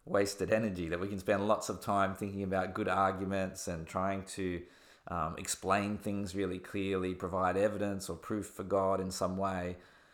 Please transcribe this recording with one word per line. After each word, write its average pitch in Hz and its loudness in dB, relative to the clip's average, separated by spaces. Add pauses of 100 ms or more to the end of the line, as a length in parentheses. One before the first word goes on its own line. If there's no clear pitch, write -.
wasted 98 2
energy, 98 2
that 87 0
we 98 -2
can 98 -4
spend 98 2
lots 107 2
of 92 -4
time 98 2
thinking 98 -4
about 92 0
good 107 0
arguments 95 2
and 82 -4
trying 95 -2
to, 90 -4 (460)
um, 85 -2
explain 101 0
things 101 -4
really 92 0
clearly, 95 0
provide 92 0
evidence 101 0
or - -6
proof 104 -4
for - -10
God 95 4
in 92 -2
some 92 -2
way. 92 -2 (380)